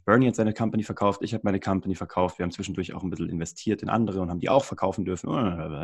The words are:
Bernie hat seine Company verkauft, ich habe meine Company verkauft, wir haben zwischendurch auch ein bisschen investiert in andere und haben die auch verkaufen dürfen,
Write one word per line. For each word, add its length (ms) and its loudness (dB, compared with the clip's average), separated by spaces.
Bernie 240 8
hat 80 0
seine 180 2
Company 300 0
verkauft, 400 0
ich 100 -4
habe 80 -4
meine 160 2
Company 380 0
verkauft, 420 -2
wir 60 -2
haben 80 -2
zwischendurch 420 -6
auch 80 -8
ein 80 -2
bisschen 180 -4
investiert 540 -4
in 60 -4
andere 320 0
und 100 -2
haben 80 -4
die 100 -2
auch 160 6
verkaufen 400 -2
dürfen, 240 -4